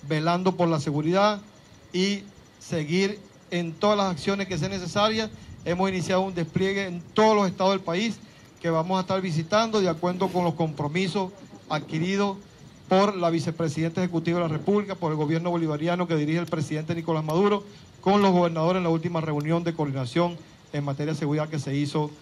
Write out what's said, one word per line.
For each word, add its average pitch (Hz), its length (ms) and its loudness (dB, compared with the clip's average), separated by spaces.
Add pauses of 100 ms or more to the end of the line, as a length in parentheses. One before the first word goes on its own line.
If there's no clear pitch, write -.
velando 170 480 0
por 170 120 2
la 160 120 2
seguridad 180 600 0 (540)
y 196 280 0 (340)
seguir 180 600 -2 (320)
en 175 200 -4
todas 208 240 2
las 196 140 2
acciones 196 380 -2
que 185 100 -6
sean 170 140 -2
necesarias. 208 580 0 (340)
Hemos 180 280 0
iniciado 185 300 0
un 190 120 -2
despliegue 190 540 -2
en 175 140 -8 (120)
todos 220 220 6
los 202 120 4
estados 190 260 2
del 190 80 -2
país 196 360 -2 (420)
que 170 120 -2
vamos 165 260 0
a 185 40 0
estar 190 200 0
visitando 202 580 2
de 185 100 4
acuerdo 180 400 0
con 180 140 0
los 170 120 0
compromisos 170 760 -2 (380)
adquiridos 190 680 -2 (520)
por 196 260 4
la 175 140 2
vicepresidenta 165 720 -2
ejecutiva 170 380 0
de 170 80 0
la 151 40 -2
República, 190 440 0
por 165 160 -2
el 156 80 -2
gobierno 160 320 0
bolivariano 170 560 0
que 165 80 0
dirige 156 240 0
el 175 80 -4
presidente 156 480 -4
Nicolás 160 280 -2
Maduro, 202 400 2 (380)
con 202 220 2
los 190 80 6
gobernadores 175 480 2
en 175 60 -2
la 165 40 2
última 165 320 0
reunión 156 420 -2
de 170 120 -2
coordinación 147 600 -2 (380)
en 143 100 -4
materia 143 300 -4
de 143 60 -6
seguridad 151 280 -2
que 156 120 -6
se 135 160 -4
hizo 147 340 -2 (120)